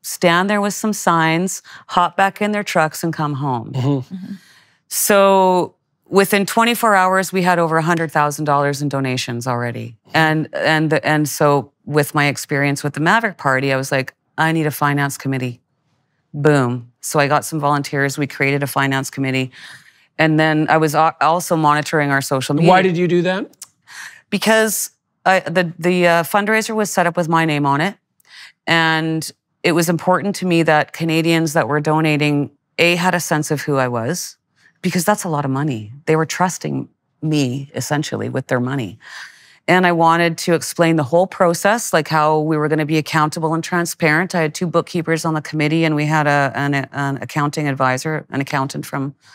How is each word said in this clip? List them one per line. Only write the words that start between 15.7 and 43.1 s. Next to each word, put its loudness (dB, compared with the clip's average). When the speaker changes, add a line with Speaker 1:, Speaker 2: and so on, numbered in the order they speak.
Speaker 1:
Boom. 2
So -4
I 2
got 2
some -6
volunteers. -2
We 0
created -2
a -2
finance -2
committee. -2
And 4
then 2
I 4
was 2
al-, 2
also 0
monitoring 2
our 2
social -2
media. 4
Speaker 2:
Why 6
did 2
you 0
do 2
that? -4
Speaker 1:
Because 0
I, 4
the, -2
the, 2
uh, 4
fundraiser 0
was -2
set 0
up -2
with -2
my 2
name 0
on 2
it. -2
And 0
it 2
was 2
important 0
to -6
me 2
that 2
Canadians 0
that 0
were 0
donating, 0
A, 4
had 0
a -2
sense -2
of -2
who -2
I 0
was, -6
because -2
that's 0
a -4
lot -2
of -2
money. -4
They 2
were 0
trusting -4
me, -2
essentially, -4
with -6
their 0
money. -6
And 4
I 4
wanted 2
to -2
explain 2
the 0
whole 2
process, 0
like, 0
how 2
we -2
were -2
gonna 0
be 0
accountable -2